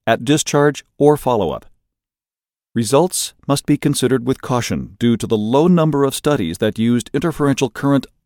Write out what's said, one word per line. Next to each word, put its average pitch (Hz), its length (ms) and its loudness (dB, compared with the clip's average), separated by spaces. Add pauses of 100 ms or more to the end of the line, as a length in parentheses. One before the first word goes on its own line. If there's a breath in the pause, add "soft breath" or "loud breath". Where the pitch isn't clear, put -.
at 113 180 0
discharge 147 600 0 (140)
or 147 180 4
follow-up. 101 500 -2 (1120)
Results 135 560 0 (160)
must 139 160 -2
be 147 140 2
considered 131 480 0
with - 160 -2
caution 101 560 -4
due 117 180 2
to 104 100 -8
the 110 120 0
low 123 280 2
number 156 380 2
of 135 100 -2
studies 107 440 -2
that 107 200 -2
used 117 340 0
interferential 143 600 -2
current 139 320 0 (220)